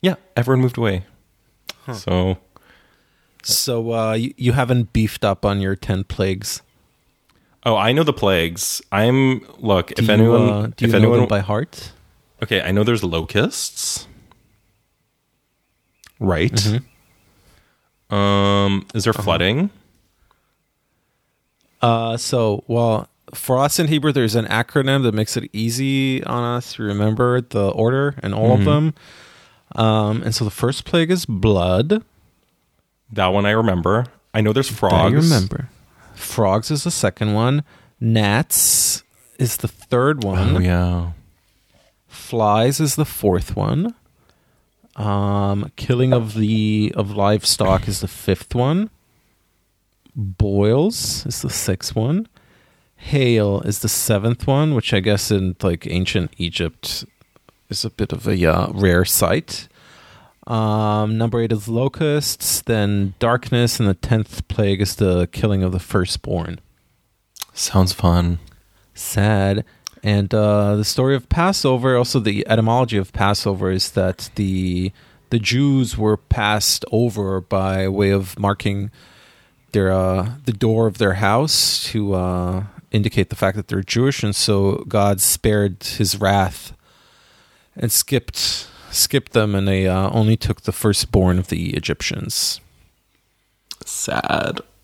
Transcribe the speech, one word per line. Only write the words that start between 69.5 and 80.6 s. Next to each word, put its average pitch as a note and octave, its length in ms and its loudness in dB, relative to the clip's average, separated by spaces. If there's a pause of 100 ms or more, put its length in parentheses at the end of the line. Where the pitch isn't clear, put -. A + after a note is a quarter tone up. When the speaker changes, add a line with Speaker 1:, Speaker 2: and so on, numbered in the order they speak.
Speaker 2:
And, G2+ 320 0
uh, G#2 420 2
the G#2+ 80 0
story C3+ 300 0
of B2+ 140 -6
Passover, C3 680 2
also B2 240 0
the G#2 280 -2
etymology A2+ 500 2
of F#2+ 140 -4
Passover, G2 580 -2
is F#2 220 -2
that F#2 420 -4
the, F#2 580 -2 (380)
the A#2+ 80 0
Jews B2+ 580 0
were G#2+ 200 2
passed - 760 0
over G#2 480 0
by F#2+ 480 0
way G2 220 2
of G2 280 0
marking G2+ 520 -2 (800)
their, F#2+ 220 2
uh, F#2+ 400 0 (120)
the B2 80 -2
door A2 360 2